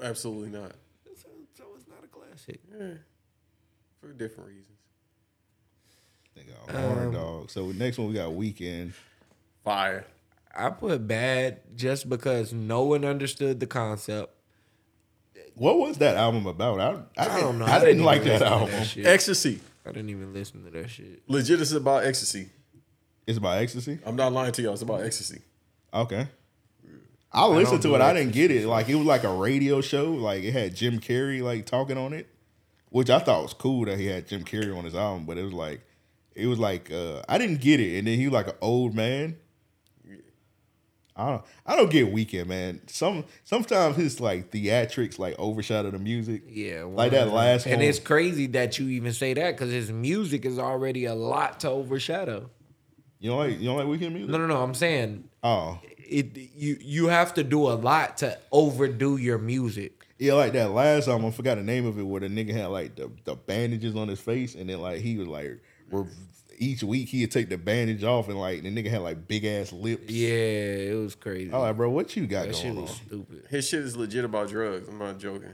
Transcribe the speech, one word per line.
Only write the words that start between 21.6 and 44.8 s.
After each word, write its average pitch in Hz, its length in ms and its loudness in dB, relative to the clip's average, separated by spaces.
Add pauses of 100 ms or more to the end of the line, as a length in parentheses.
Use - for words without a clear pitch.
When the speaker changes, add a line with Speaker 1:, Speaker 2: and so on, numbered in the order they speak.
Speaker 1:
it's 147 100 0
about 135 340 2
ecstasy. 104 440 -2 (760)
Speaker 3:
It's 113 140 -2
about 95 220 2
ecstasy? 135 440 -6
Speaker 1:
I'm 113 100 -6
not 131 160 2
lying 127 220 -2
to 123 80 -4
y'all. 110 120 -2
It's 101 100 -8
about 110 180 -4
ecstasy. - 400 -8 (520)
Speaker 3:
Okay. 117 340 -2 (1080)
I - 100 4
Speaker 2:
I - 40 8
Speaker 3:
listened 175 180 8
Speaker 2:
don't - 160 4
Speaker 3:
to 180 80 2
Speaker 2:
do 143 60 6
Speaker 3:
it. 127 60 8
I 147 120 8
didn't 139 200 2
get 139 120 6
Speaker 2:
ecstasy, 147 140 6
Speaker 3:
it. 104 40 -2
Speaker 2:
so 110 60 0
Speaker 3:
Like, 113 200 2
it 139 60 4
was 151 120 4
like 131 160 6
a 98 100 2
radio 135 480 2
show. 143 300 0
Like, 107 320 -2
it 107 100 -2
had 101 220 -2
Jim 117 240 0
Carrey, 131 420 -2
like, 120 240 -4
talking 131 320 -2
on 131 160 -6
it, 156 140 -12 (600)
which 123 200 2
I 127 100 10
thought 101 240 4
was - 100 -10
cool 127 320 -2
that 98 140 -4
he 95 60 -4
had 92 220 -4
Jim 98 160 -8
Carrey 104 320 -6
on 87 100 -8
his 82 100 -8
album, 92 300 -2
but 82 140 -8
it 92 40 -6
was 98 100 -8
like, 78 280 -8 (540)
it 107 120 -4
was 123 120 0
like, 98 320 -2
uh, 80 360 -6
I 151 120 2
didn't 175 220 0
get 143 180 6
it. 92 180 0
And 101 100 -2
then 113 120 2
he 131 80 0
was 139 60 0
like 104 140 0
an - 140 -8
old 120 340 2
man. 135 420 -2 (1800)
I 117 120 0
don't, 120 120 -4 (220)
I - 100 0
don't 220 140 6
get 127 240 6
Weeknd, 104 320 -2
man. 92 400 -4
Some, 165 400 -2 (180)
sometimes 196 540 2
his, 156 240 0
like, 92 300 -2
theatrics, 110 640 0